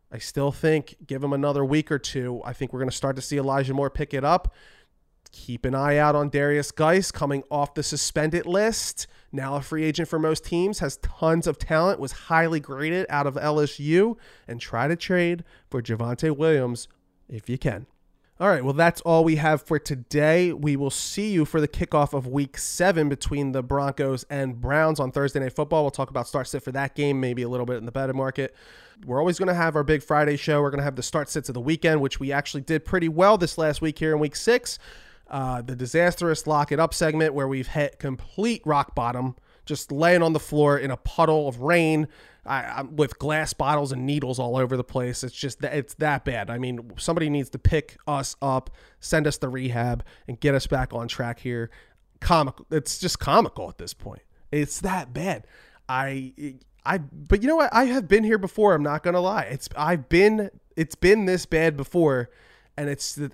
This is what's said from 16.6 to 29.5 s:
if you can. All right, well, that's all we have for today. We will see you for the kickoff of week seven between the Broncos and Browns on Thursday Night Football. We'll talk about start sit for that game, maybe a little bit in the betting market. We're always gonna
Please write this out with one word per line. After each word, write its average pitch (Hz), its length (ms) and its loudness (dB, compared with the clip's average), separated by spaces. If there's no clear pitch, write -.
if 110 200 -14
you 123 100 -2
can. 101 280 -4
All 190 80 2
right, 147 160 4
well, 139 80 0
that's 165 300 4
all 165 200 6
we 160 140 4
have 156 260 2
for 156 160 0
today. 151 720 2
We 147 220 0
will 139 160 -2
see - 400 -4
you 165 140 4
for 160 160 -2
the 147 80 2
kickoff 147 440 0
of 131 140 -4
week 139 320 -4
seven 170 500 2
between 139 440 -2
the 131 100 -2
Broncos 135 680 -2
and 131 300 -6
Browns 151 380 2
on 131 140 -2
Thursday 143 260 -2
Night 131 140 -4
Football. 151 320 0
We'll 139 80 0
talk 135 180 -6
about 120 160 -4
start 135 220 -4
sit - 160 -8
for 131 80 -8
that 135 240 -4
game, 143 240 0
maybe 123 220 -2
a 120 60 -4
little 123 180 -4
bit 123 100 -2
in 110 80 -8
the 117 80 -10
betting 135 240 -2
market. 135 400 -4
We're 127 140 0
always 175 180 2
gonna 185 160 2